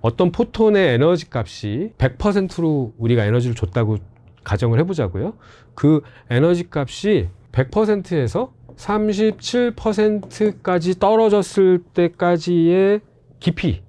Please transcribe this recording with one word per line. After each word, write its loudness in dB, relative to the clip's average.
어떤 0
포톤의 2
에너지 2
값이 -6
백 -2
퍼센트로 -2
우리가 0
에너지를 0
줬다고 -2
가정을 0
해보자고요. -4
그 4
에너지 2
값이 -2
백 -2
퍼센트에서 -2
삼십칠 -2
퍼센트까지 -2
떨어졌을 2
때까지의 2
깊이 -2